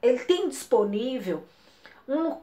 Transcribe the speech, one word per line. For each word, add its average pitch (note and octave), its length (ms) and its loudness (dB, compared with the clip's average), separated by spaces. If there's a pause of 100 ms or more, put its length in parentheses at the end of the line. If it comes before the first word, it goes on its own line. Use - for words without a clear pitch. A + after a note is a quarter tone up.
ele B3 140 4
tem F4+ 280 2
disponível G#3 960 -2 (640)
um, D#4 340 0